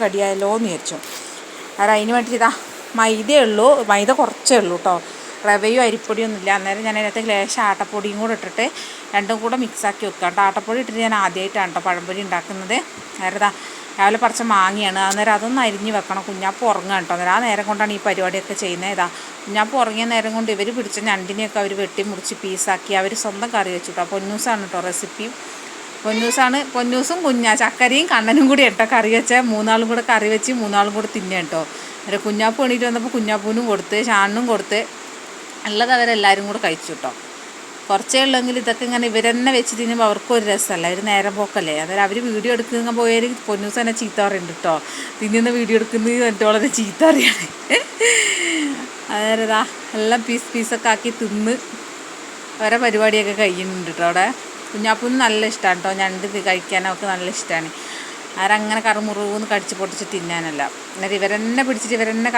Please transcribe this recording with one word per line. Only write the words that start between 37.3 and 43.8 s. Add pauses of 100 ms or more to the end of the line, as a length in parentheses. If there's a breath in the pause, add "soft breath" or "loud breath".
കുറച്ചേ
ഉള്ളെങ്കിൽ
ഇതൊക്കെ
ഇങ്ങനെ
ഇവർ
തന്നെ
വെച്ച്
തിന്നുമ്പോൾ
അവർക്കും
ഒരു
രസമല്ല,
ഒരു
നേരം
പോക്കല്ലേ. (100)
അന്നേരം
അവർ (100)
വീഡിയോ
എടുക്കുന്ന
പോയാൽ (220)
പൊന്നൂസ്